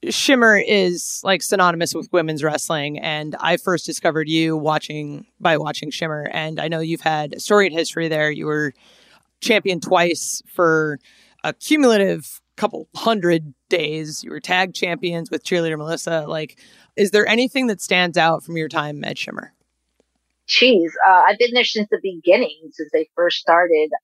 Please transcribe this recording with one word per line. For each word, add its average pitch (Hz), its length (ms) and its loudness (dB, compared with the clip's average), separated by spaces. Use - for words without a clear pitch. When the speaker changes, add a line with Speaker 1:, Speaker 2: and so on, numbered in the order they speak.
Speaker 1:
Shimmer 233 480 4
is, 185 680 0
like, 190 180 0
synonymous 170 540 2
with 156 160 -8
women's 156 320 0
wrestling. 151 560 -4
And 151 400 -6
I 170 160 0
first 175 300 -2
discovered 156 420 -2
you 160 300 0
watching, 151 680 -4
by 165 180 2
watching 151 320 -6
Shimmer. 151 440 -6
And 160 260 -6
I - 80 -4
know 165 140 -4
you've 165 180 -4
had 151 360 -2
a - 40 -14
storied 202 320 4
history 165 380 -2
there. 151 200 0
You 151 180 -6
were 151 260 -2
champion 196 400 0
twice 175 680 0
for 156 520 0
a 151 80 -4
cumulative 208 880 2
couple 165 360 -4
hundred 170 600 0
days. 156 520 -4
You - 100 -14
were 151 100 -12
tag 185 320 0
champions 170 580 -4
with 160 140 -6
Cheerleader 165 320 0
Melissa. 160 500 -6
Like, 156 320 -8
is 196 140 2
there 208 140 4
anything 254 420 2
that 208 120 -2
stands 180 380 2
out 160 260 2
from 170 140 -8
your 160 100 -4
time 147 380 -6
at - 120 -8
Shimmer? - 360 -12
Speaker 2:
Jeez, 233 400 4
uh, 180 180 8
I've 202 120 4
been 233 160 0
there 240 100 2
since 214 260 -2
the 214 140 -2
beginning, 170 680 0
since 151 180 -10
they 156 240 0
first 170 220 0
started. 165 540 4